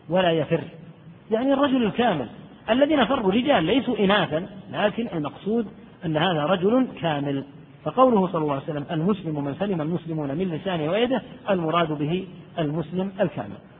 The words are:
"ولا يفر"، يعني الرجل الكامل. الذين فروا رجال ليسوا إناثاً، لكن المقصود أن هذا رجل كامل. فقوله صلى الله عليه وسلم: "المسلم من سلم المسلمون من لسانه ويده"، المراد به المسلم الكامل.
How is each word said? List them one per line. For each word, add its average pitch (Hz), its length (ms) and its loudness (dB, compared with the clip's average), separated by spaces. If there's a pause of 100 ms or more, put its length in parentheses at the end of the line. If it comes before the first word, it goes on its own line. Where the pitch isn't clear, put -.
"ولا 180 220 2
يفر"، 160 300 0 (680)
يعني 254 220 2
الرجل 269 300 2
الكامل. 190 440 2 (420)
الذين 277 360 4
فروا 220 260 2
رجال 240 320 4
ليسوا 220 360 2
إناثاً، 190 480 2 (240)
لكن 208 420 -2
المقصود 190 540 -2 (380)
أن 156 120 0
هذا 160 280 2
رجل 196 420 2 (140)
كامل. 143 420 -2 (400)
فقوله 220 440 4
صلى 175 140 -2
الله 151 120 0
عليه 135 100 -4
وسلم: 147 280 -6
"المسلم 165 520 -2
من 139 120 -4
سلم 190 260 -2
المسلمون 156 560 -4
من 190 120 -2
لسانه 160 420 -2
ويده"، 233 300 0 (280)
المراد 170 420 2
به 151 360 -2 (320)
المسلم 165 520 -2 (100)
الكامل. 110 360 -4 (220)